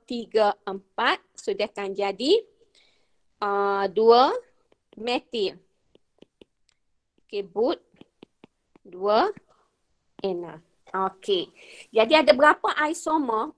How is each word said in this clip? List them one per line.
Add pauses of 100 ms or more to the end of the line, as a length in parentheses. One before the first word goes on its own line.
tiga, (100)
empat. (140)
So,
dia
akan
jadi, (960)
uh,
dua (640)
metil. (1700)
Okey,
but (1040)
dua (880)
ena. (320)
Okey. (400)
Jadi,
ada
berapa (180)
isomer